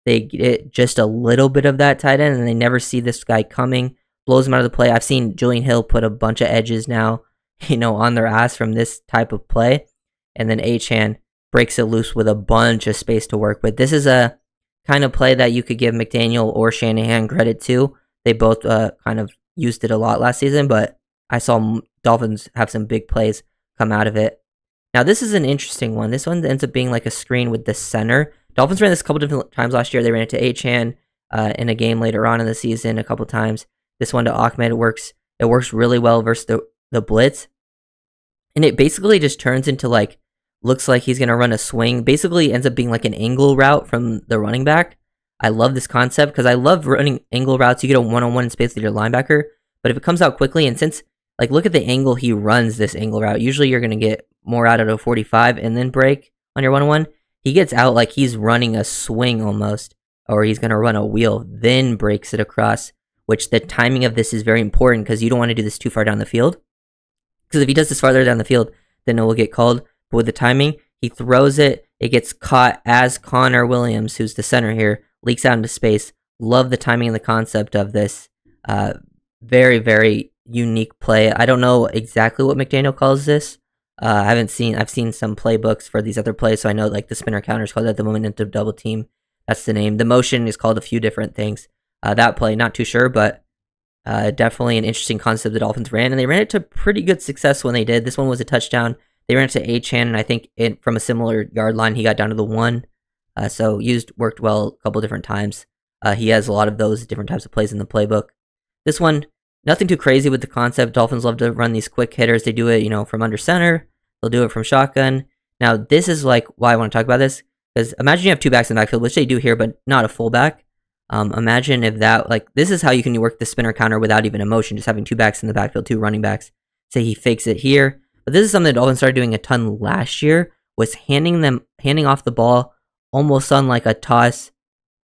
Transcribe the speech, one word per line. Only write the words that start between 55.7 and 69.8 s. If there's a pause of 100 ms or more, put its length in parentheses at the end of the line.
then
break (240)
on
your
one-on-one. (340)
He
gets
out
like
he's
running
a
swing
almost, (340)
or
he's
gonna
run
a
wheel,
then
breaks
it
across, (340)
which
the
timing
of
this
is
very
important
'cause
you
don't
wanna
do
this
too
far
down
the
field. (920)
'Cause
if
he
does
this
farther
down
the
field, (360)
then
it
will
get
called. (280)